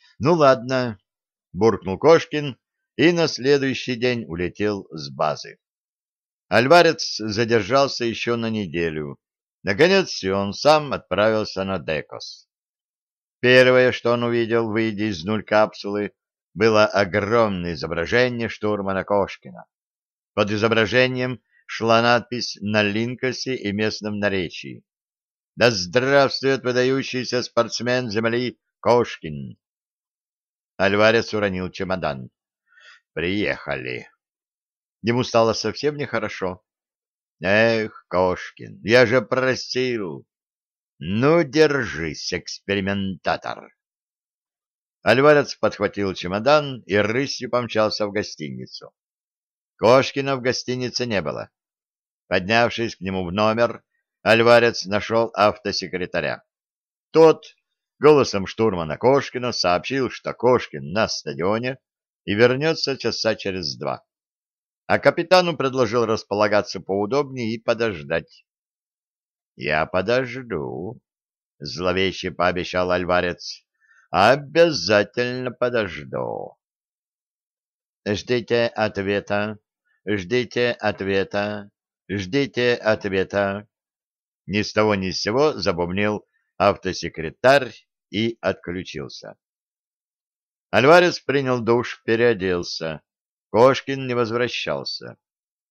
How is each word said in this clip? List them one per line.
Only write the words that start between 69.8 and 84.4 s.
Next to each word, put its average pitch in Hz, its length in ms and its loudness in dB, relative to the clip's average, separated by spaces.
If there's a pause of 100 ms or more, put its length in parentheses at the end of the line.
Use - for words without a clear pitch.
подожду", 107 1160 -6 (580)
зловеще 90 720 -4
пообещал 90 600 -2
Альварец. 90 720 -2 (460)
"Обязательно 123 1400 2
подожду". 71 1080 -4 (1500)
"Ждите 117 600 0
ответа, 104 920 -2 (480)
ждите 113 640 -2
ответа, 101 1000 -4 (380)
ждите 120 680 -2
ответа". 101 920 -2 (800)